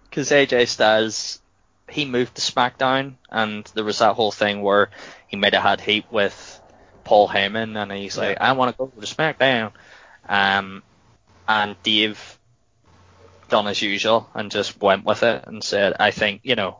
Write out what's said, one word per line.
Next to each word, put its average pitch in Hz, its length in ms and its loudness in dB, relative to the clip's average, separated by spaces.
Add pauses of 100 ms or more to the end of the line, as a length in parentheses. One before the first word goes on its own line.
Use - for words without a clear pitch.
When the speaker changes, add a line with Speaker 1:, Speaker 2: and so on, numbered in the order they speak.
(120)
Speaker 1:
'cause 143 200 -2
A 143 140 6
J 123 200 2
Styles, 110 760 0 (480)
he 147 160 -6
moved 123 300 -2
to - 60 -8
SmackDown, 131 760 -2 (140)
and 107 440 -4
there 110 100 -2
was 104 160 -2
that 107 160 4
whole 107 160 0
thing 104 300 -2
where 101 280 4 (380)
he - 100 -10
might 98 160 2
have 95 100 2
had 98 180 2
heat 107 300 -2
with - 480 -4 (440)
Paul 104 240 6
Heyman, 107 540 -2
and 101 100 -8
he's 98 260 -8
like, 101 200 -2
Speaker 2:
Yeah. 117 120 2
Speaker 1:
"I - 40 4
wanna 127 240 0
go 131 100 -6
to 110 200 -18
SmackDown." 131 640 0 (580)
Um, 98 540 0 (640)
and 104 360 0
Dave 107 540 -2 (1120)
done 107 180 0
as 101 140 -4
usual 110 520 -2
and 107 160 -8
just - 300 -4
went 98 240 2
with 104 200 0
it 117 240 0
and 107 160 -14
said, 101 360 0
"I 104 120 2
think, 101 320 -2
you 127 120 0
know, 98 240 -4